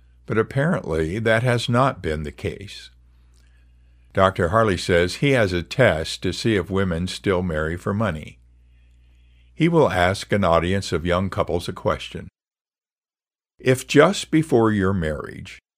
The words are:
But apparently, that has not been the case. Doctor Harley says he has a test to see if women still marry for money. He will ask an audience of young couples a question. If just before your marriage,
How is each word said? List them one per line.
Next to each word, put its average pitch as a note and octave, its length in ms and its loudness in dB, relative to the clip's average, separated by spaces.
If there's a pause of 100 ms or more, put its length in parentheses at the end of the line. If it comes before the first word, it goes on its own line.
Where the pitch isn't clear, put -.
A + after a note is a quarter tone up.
(260)
But A#2 100 -4
apparently, A2 840 -2
that A2+ 240 0
has B2 240 0
not A#2+ 340 0
been D#2 220 -4
the D2 80 -10
case. - 580 -12 (1200)
Doctor F#2+ 360 2
Harley G#2+ 280 2
says F2 400 0
he C#3+ 140 0
has A2+ 220 2
a F2 100 -2
test E2 640 0
to F2+ 80 -2
see A2+ 240 0
if F2 120 -2
women F#2 380 -2
still F2+ 380 -2
marry D#2+ 320 -2
for - 180 -4
money. G#2 460 -6 (1120)
He D#3+ 140 2
will D#3 200 4
ask F2+ 440 0
an G2+ 120 2
audience F2 480 2
of E2 140 -2
young F2+ 240 0
couples E2+ 380 -4
a E2+ 40 -6
question. - 560 -6 (1300)
If B2+ 280 0
just D#3+ 460 4
before B2 400 4
your G2 200 2
marriage, D#2 680 -6 (180)